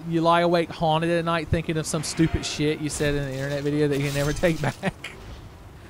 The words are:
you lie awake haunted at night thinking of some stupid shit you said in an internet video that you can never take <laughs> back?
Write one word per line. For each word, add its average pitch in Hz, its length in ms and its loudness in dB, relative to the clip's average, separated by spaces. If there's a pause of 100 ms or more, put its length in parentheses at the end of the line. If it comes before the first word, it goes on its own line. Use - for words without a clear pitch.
you 165 120 2
lie 170 220 6
awake 170 280 4
haunted 165 400 0
at 170 140 2
night 170 240 -2
thinking 165 300 0
of 151 80 -2
some 151 180 -2
stupid 160 420 0
shit 151 340 -2
you 151 100 -2
said 147 260 0
in 143 80 -2
an 131 80 -6
internet 143 320 -4
video 147 240 2
that 139 100 2
you 143 80 0
can 139 80 -2
never 143 180 0
take 170 300 2
<laughs> - 0 -
back? - 480 -4 (800)